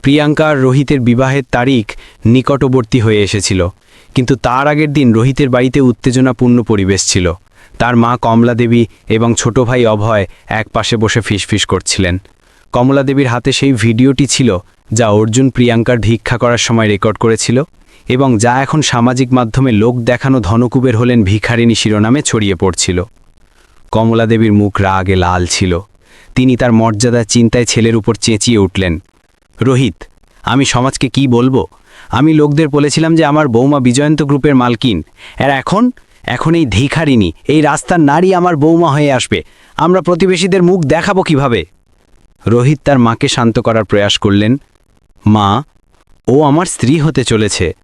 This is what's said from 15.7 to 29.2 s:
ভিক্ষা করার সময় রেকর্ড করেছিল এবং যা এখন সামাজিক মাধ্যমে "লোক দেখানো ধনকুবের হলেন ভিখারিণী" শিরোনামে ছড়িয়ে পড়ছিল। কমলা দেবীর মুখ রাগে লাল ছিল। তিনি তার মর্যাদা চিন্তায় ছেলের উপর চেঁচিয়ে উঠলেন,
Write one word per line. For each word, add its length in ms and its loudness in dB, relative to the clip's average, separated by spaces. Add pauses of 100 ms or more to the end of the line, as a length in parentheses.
ভিক্ষা 400 -2
করার 200 0
সময় 300 0
রেকর্ড 300 -2
করেছিল 460 0 (440)
এবং 300 2
যা 240 0
এখন 200 -2
সামাজিক 520 0
মাধ্যমে 380 0
"লোক 280 0
দেখানো 400 0
ধনকুবের 580 0
হলেন 260 2
ভিখারিণী" 520 0
শিরোনামে 460 0
ছড়িয়ে 340 -2
পড়ছিল। 480 -2 (880)
কমলা 340 0
দেবীর 280 2
মুখ 280 0
রাগে 340 0
লাল 300 0
ছিল। 340 -2 (560)
তিনি 220 2
তার 140 0
মর্যাদা 520 0
চিন্তায় 420 0
ছেলের 300 0
উপর 200 -2
চেঁচিয়ে 420 -2
উঠলেন, 420 -2 (600)